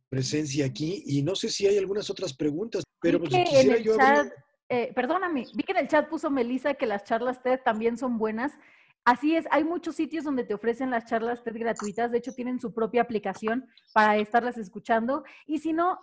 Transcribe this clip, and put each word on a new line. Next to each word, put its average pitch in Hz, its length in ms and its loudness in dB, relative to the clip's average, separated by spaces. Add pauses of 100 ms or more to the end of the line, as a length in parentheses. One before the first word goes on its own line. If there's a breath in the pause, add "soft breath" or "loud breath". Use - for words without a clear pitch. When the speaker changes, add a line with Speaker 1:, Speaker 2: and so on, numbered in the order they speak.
Speaker 1:
presencia 139 580 -2
aquí 151 400 -4
y 139 160 0
no 175 120 0
sé 220 140 -4
si 196 180 0
hay 202 120 4
algunas 196 320 -4
otras 185 240 -8
preguntas, 165 500 -4 (160)
pero, - 180 4
Speaker 2:
Vi 339 100 -2
Speaker 1:
pues, - 40 0
Speaker 2:
que 359 100 4
en 349 40 2
Speaker 1:
quisiera 262 300 6
Speaker 2:
el 233 60 0
Speaker 1:
yo 220 120 2
abrir 262 120 6
Speaker 2:
chat, 285 260 4 (360)
eh, 240 260 -2
perdóname, 311 600 -2
vi - 100 -4
que 381 80 -4
en 370 60 0
el 285 100 0
chat 302 200 2
puso 311 220 -4
Melissa 262 440 0
que 269 120 -4
las 202 180 -2
charlas 240 380 -2
ted 254 220 0
también 233 340 0
son 247 200 -2
buenas. 220 340 -2 (520 soft breath)
Así 294 300 4
es, 320 160 0
hay 302 140 2
muchos 330 320 -4
sitios 311 280 -4
donde 269 200 -2
te 208 100 -4
ofrecen 233 360 -2
las 233 160 -2
charlas 233 360 -2
ted 220 160 -8
gratuitas. 226 540 -4
De 240 60 0
hecho, 254 160 -6
tienen 254 260 -6
su 220 120 -6
propia 226 300 0
aplicación 220 640 -4 (260 soft breath)
para 214 240 6
estarlas 233 400 0
escuchando. 226 680 -2 (220 loud breath)
Y 294 120 -4
si 320 140 -4
no, 349 300 0